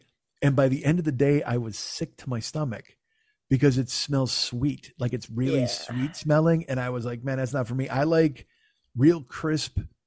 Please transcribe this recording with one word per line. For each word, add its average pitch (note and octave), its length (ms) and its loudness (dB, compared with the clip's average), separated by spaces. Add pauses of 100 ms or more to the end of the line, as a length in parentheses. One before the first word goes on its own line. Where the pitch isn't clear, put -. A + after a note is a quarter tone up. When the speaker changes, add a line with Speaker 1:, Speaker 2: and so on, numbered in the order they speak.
(420)
Speaker 1:
and C#3+ 140 4
by C3+ 120 4
the C3 180 -2
end E3 140 4
of E3 60 -4
the D3+ 60 0
day, C#3+ 300 2
I A#2+ 160 -2
was A2+ 200 -6
sick - 400 -8
to - 120 -12
my A#2+ 100 -4
stomach B2+ 560 -6 (540)
because C3 300 4
it A#2+ 100 -2
smells C3+ 420 -2
sweet. C3 680 -4
Like, B2 120 -2
it's B2 200 -8
really C3 300 0
Speaker 2:
Yeah. A#2+ 40 2
Speaker 1:
sweet B2+ 500 -4
smelling, D#3+ 540 2
and B2+ 100 -2
I B2+ 120 -4
was B2 140 -4
like, A#2+ 180 -6
"Man, C3+ 160 -2
that's C3 140 -4
not B2+ 140 -2
for A#2+ 60 -6
me." C3 160 -2
I C3+ 140 0
like D#3+ 420 2 (500)
real D3+ 280 4
crisp, - 560 -4 (280)